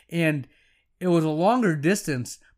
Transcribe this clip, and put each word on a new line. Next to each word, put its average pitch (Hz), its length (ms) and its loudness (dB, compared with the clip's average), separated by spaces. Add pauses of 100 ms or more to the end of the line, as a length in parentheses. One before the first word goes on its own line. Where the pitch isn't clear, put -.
(100)
And 156 380 -2 (500)
it 180 100 -4
was 170 160 4
a 156 40 0
longer 180 480 2
distance, 147 600 -2 (200)